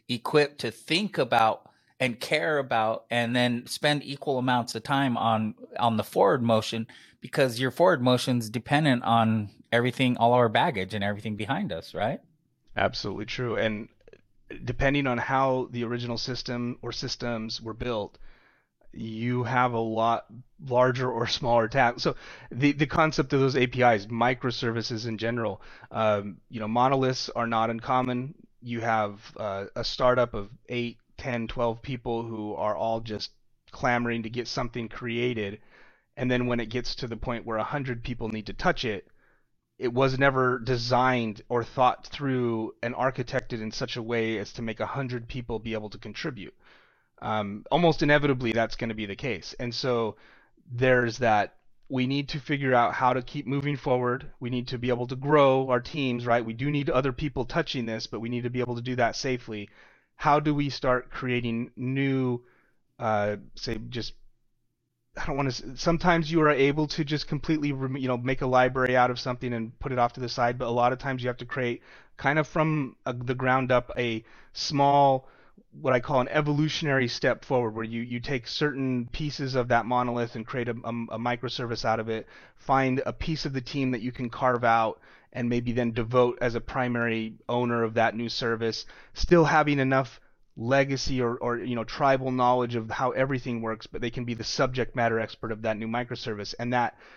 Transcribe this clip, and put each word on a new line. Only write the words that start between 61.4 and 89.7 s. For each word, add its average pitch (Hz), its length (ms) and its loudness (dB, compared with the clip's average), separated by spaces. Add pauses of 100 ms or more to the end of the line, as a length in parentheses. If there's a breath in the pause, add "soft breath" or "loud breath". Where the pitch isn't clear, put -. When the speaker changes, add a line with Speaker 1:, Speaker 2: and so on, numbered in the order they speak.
Speaker 2:
new, 131 640 0 (560 soft breath)
uh, 104 380 0 (180)
say, 113 240 -6 (100)
just, 117 260 -8 (1040)
I - 100 -4
don't 147 100 -2
wanna 139 120 0
s-, - 160 -6 (100)
sometimes 170 560 2
you 165 120 4
are 151 80 6
able 143 380 4
to 156 160 -2
just 147 220 -4
completely 147 460 -2
rem-, 135 240 -4
you 131 100 -2
know, 123 100 2
make 123 260 -2
a 131 40 0
library 127 500 4
out 123 140 6
of 123 80 -4
something 123 340 -4
and 113 280 -6
put 139 100 -4
it 123 80 -2
off 120 140 4
to 131 80 -12
the 120 80 -4
side, 123 280 0
but 123 120 -4
a - 20 -2
lot 120 220 4
of 127 80 -6
times 131 220 -4
you 123 60 -2
have 120 100 -4
to 123 80 -10
create 120 360 -4 (340 loud breath)
kind 147 220 2
of 147 80 2
from, 156 480 0 (120)
uh, 127 100 -2
the 123 180 -4
ground 127 380 2
up 123 240 2
a 117 260 -2 (300 soft breath)
small, 139 760 4 (520 soft breath)
what 135 120 2
I 123 80 4
call 131 200 2
an 123 80 0
evolutionary 147 800 2
step 120 360 0
forward, 120 300 0
where 113 100 -4
you, 117 160 -4
you 120 200 -6
take 127 280 -4
certain 131 640 -2
pieces 143 420 -4
of 123 140 2
that 117 180 4
monolith 120 480 0
and 110 120 -8
create 120 220 -4
a, 117 40 -4
a, 117 160 -8
a 117 300 -6
microservice 120 640 -4
out 113 160 2
of 110 80 -4
it, 110 180 -4 (300 loud breath)
find 135 480 2
a - 80 -2
piece - 320 -4
of 147 80 -4
the 131 80 -4
team 131 320 -2
that 120 80 -4
you 123 100 -6
can 120 200 -6
carve 123 340 0
out 113 360 4 (320 soft breath)
and 120 160 -2
maybe 120 240 0
then 117 200 0
devote 120 480 2
as 120 140 0
a 117 60 -2
primary 117 720 -2 (160)
owner 120 320 2
of 113 120 0
that 113 220 4
new 117 140 -4
service, 113 560 -2 (260 loud breath)
still 170 320 6
having 147 340 4